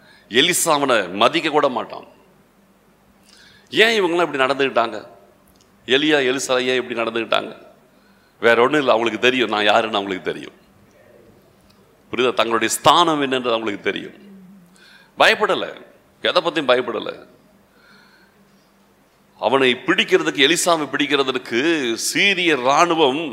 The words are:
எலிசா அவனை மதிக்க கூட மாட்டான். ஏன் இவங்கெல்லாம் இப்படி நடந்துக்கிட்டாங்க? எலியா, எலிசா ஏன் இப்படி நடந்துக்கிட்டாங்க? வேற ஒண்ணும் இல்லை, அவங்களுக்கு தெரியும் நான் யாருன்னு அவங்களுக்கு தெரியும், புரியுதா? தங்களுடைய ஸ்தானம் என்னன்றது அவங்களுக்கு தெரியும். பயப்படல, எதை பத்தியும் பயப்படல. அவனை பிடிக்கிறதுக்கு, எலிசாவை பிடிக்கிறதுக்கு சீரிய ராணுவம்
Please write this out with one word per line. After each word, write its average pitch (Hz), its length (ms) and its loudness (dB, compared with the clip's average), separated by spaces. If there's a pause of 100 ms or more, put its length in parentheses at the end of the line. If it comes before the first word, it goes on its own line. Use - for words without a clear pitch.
(320)
எலிசா 165 400 2
அவனை 139 260 2 (180)
மதிக்க 135 340 2
கூட 143 200 2
மாட்டான். - 380 -10 (1600)
ஏன் 220 260 2
இவங்கெல்லாம் 175 300 0
இப்படி 139 180 0
நடந்துக்கிட்டாங்க? 120 520 0 (880)
எலியா, 147 360 2
எலிசா 131 380 -2
ஏன் 127 200 -2
இப்படி 113 200 -8
நடந்துக்கிட்டாங்க? 113 520 -4 (880)
வேற 113 200 4
ஒண்ணும் 139 180 2
இல்லை, 131 140 0
அவங்களுக்கு 110 260 0
தெரியும் 120 320 0
நான் 107 160 0
யாருன்னு 110 320 2
அவங்களுக்கு 95 300 -6
தெரியும், 76 260 -10 (1600)
புரியுதா? 123 200 0
தங்களுடைய 113 400 0
ஸ்தானம் 156 480 4
என்னன்றது 127 340 -2
அவங்களுக்கு 110 280 -6
தெரியும். 95 320 -6 (1000)
பயப்படல, 190 500 2 (560)
எதை 131 180 2
பத்தியும் 156 300 -2
பயப்படல. 117 400 -2 (2250)
அவனை 127 360 2
பிடிக்கிறதுக்கு, 170 680 0
எலிசாவை 160 440 0
பிடிக்கிறதுக்கு 131 760 -2 (400)
சீரிய 175 560 0
ராணுவம் 151 640 2 (100)